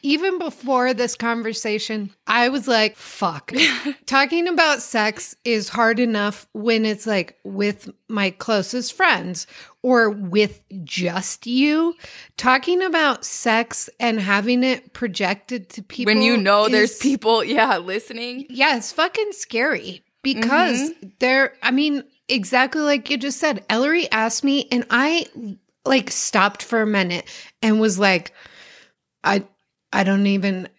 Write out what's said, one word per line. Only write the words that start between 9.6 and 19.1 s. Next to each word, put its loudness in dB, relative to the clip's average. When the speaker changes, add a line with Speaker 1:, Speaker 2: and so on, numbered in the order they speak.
Speaker 1:
or 4
with 0
just -6
you. 2
Talking 2
about 0
sex -2
and 0
having 2
it -2
projected -6
to -14
people -2
Speaker 2:
When 4
you 4
know 4
there's 4
Speaker 1:
is -8
Speaker 2:
people, 2
yeah, 2
listening. -8
Speaker 1:
Yeah, 2
it's -8
fucking -2